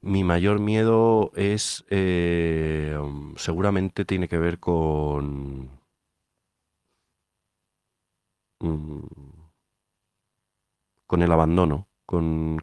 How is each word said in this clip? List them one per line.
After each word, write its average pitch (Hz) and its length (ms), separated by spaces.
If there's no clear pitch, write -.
mi 98 220
mayor 92 360
miedo 110 760
es, 101 540
eh, 82 1040
seguramente 95 680
tiene 90 220
que 87 100
ver 85 220
con, 71 1120
mm, 78 400
con 98 160
el 87 100
abandono, 82 560
con 80 580